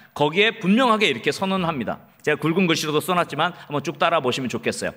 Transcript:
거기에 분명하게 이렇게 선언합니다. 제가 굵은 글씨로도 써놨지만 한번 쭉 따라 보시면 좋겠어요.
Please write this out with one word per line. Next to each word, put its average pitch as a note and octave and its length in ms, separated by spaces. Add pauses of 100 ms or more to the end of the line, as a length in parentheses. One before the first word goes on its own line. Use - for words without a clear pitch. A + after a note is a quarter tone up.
(140)
거기에 F#3+ 460
분명하게 G#3+ 480
이렇게 C3 240
선언합니다. E3 680 (220)
제가 D3+ 160
굵은 E3 300
글씨로도 D3+ 320
써놨지만 E3+ 560
한번 C#3+ 260
쭉 E3 160
따라 E3 220
보시면 B2+ 280
좋겠어요. G#2 480